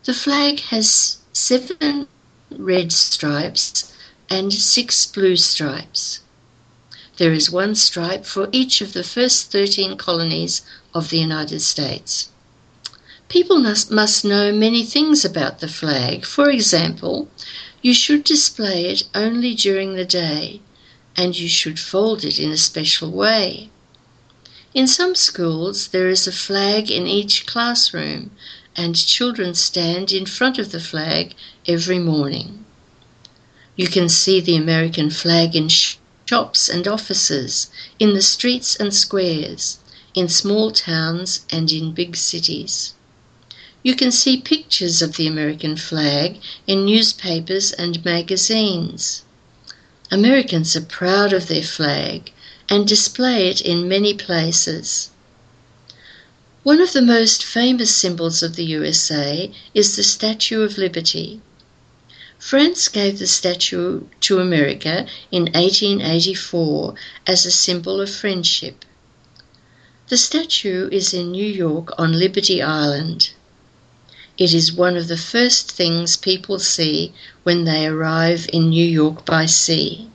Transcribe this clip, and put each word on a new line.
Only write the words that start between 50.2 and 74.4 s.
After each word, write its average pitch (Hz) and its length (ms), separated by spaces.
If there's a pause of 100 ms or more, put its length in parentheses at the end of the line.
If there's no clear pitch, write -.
are 160 60
proud 190 520
of 185 140
their 160 140
flag 147 720 (360)
and 202 200
display 214 600
it - 140
in 175 260
many 202 280
places. 165 960 (1500)
One 302 180
of 359 120
the 269 100
most 233 420
famous 240 500
symbols 165 460
of 165 140
the 170 100
U 156 180
S 156 280
A 147 420 (220)
is 208 200
the 208 60
Statue 220 640
of 208 160
Liberty. 170 600 (1000)
France 302 480
gave 202 320
the 185 80
statue 180 760 (200)
to 190 180
America 156 640 (260)
in 170 240
eighteen 196 460
eighty-four 170 920 (320)
as 185 180
a 180 60
symbol 185 500
of 196 80
friendship. 185 720 (1200)
The 247 100
statue 202 720
is 190 220
in 175 200
New 196 120
York 165 540
on 165 200
Liberty 185 440
Island. 151 680 (1080)
It 175 160